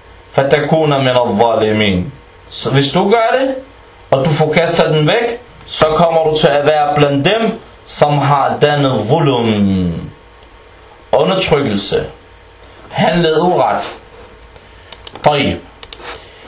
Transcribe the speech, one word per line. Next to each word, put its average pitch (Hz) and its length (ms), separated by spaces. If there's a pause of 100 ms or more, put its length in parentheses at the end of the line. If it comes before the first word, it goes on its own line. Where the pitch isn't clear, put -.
(300)
فَتَكُونَ 147 640 (100)
مِنَ 123 140
الظَّالِمِينَ. 107 960 (380)
Så - 200
hvis 135 220
du 196 180
gør 233 300
det, 269 160 (560)
og 135 140
du 165 40
forkaster 156 640
dem 156 160
væk, 233 340 (240)
så - 200
kommer 160 380
du 156 140
til 160 100
at 143 180
være 147 300
blandt 143 300
dem, 214 340 (260)
som 147 320
har 139 440
dannet 135 460
zulum. 107 1040 (1000)
Undertrykkelse. 143 920 (880)
Handlet 160 500
uret. 131 400 (1400)
Tayyib. 147 400 (840)